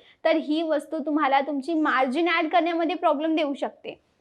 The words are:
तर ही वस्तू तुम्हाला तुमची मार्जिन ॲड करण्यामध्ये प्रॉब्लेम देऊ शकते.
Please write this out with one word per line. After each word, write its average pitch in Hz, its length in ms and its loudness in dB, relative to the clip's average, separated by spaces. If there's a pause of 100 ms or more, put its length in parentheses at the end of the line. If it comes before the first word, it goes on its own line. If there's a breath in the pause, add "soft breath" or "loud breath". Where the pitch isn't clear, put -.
(240 soft breath)
तर 320 120 4
ही 302 260 0
वस्तू 311 360 -2
तुम्हाला 294 420 2
तुमची 285 340 -4
मार्जिन 277 540 2
ॲड 330 200 0
करण्यामध्ये 339 480 0
प्रॉब्लेम 320 400 0
देऊ 285 180 0
शकते. - 680 -10